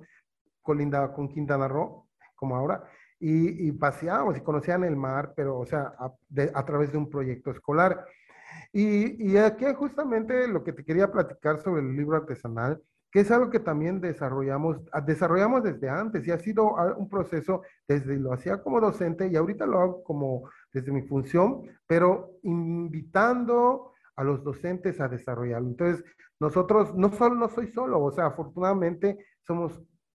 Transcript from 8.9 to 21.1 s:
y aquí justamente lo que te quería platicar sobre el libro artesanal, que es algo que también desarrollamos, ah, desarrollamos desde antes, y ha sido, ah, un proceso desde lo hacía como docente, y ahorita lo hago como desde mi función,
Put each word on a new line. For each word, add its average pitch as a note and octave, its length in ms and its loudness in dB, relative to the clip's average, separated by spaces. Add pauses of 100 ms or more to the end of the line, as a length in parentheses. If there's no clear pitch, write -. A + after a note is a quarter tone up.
y G3 60 6
aquí G#3+ 300 4 (100)
justamente B3+ 720 0
lo E3+ 160 -2
que D#3+ 80 -6
te C#3+ 120 -16
quería F#3+ 280 2
platicar D3+ 500 -2
sobre E3+ 200 0
el C3 140 -4
libro D3 200 0
artesanal, C3 640 -4 (280)
que G3 100 6
es G3+ 100 4
algo A#3+ 180 4
que A#3+ 120 0
también E3+ 400 -2
desarrollamos, C#3+ 800 -2 (140)
ah, D3+ 80 -2
desarrollamos F3+ 640 2
desde D#3 260 -2
antes, F#3+ 380 -4
y E3+ 60 0
ha E3 60 0
sido, G#3 400 2
ah, F3 200 2
un G3+ 100 -6
proceso F#3 540 -2 (260)
desde C#3 300 0
lo C3 140 -2
hacía F#3+ 300 -4
como C4 180 0
docente, F#3 480 0
y E3 80 0
ahorita F3+ 280 0
lo F#3+ 160 2
hago F3+ 240 0
como C3+ 460 -4 (220)
desde C3+ 200 -4
mi C3+ 100 0
función, E3+ 600 0 (240)